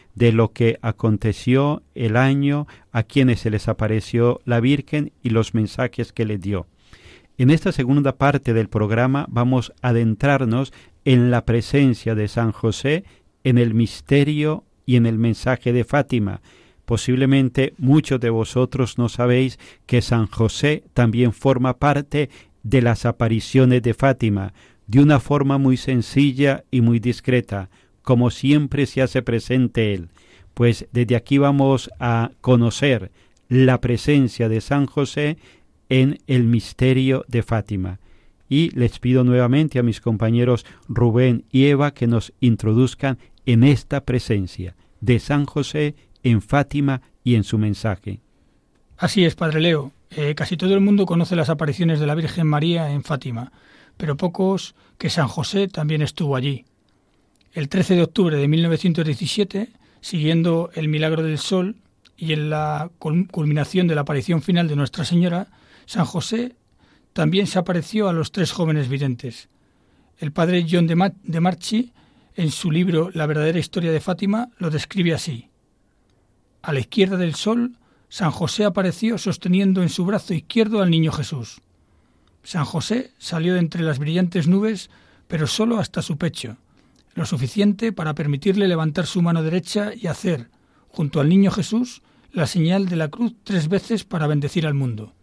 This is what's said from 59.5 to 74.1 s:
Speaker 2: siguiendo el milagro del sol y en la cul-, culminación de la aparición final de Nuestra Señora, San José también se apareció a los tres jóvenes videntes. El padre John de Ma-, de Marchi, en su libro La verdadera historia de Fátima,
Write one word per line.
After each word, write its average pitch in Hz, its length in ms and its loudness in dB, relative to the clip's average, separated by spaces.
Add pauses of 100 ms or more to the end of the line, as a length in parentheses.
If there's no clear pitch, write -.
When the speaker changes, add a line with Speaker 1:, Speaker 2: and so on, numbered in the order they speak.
Speaker 2:
siguiendo 165 720 0
el 160 120 -4
milagro 156 380 0
del 156 140 -2
sol 185 360 -2 (420)
y 160 160 -6
en 151 160 -2
la 151 520 -4
cul-, 170 280 -2
culminación 151 600 0
de 156 80 0
la 147 60 0
aparición 151 380 -2
final 170 280 0
de 147 80 -4
Nuestra 143 280 -4
Señora, 175 440 0 (360)
San 180 200 -2
José 226 500 -6 (580)
también 175 360 0
se 185 100 -4
apareció 185 500 -2
a 180 40 0
los 160 180 -2
tres 180 220 -2
jóvenes 151 360 -2
videntes. 131 600 -6 (720)
El 151 120 -6
padre 175 400 0
John 175 160 2
de 165 80 0
Ma-, 185 200 0 (100)
de 160 160 -4
Marchi, 202 520 -2 (440)
en 156 160 -2
su 175 180 -4
libro 175 440 0
La 156 120 -2
verdadera 156 320 0
historia 170 320 -2
de 156 100 0
Fátima, 202 580 -2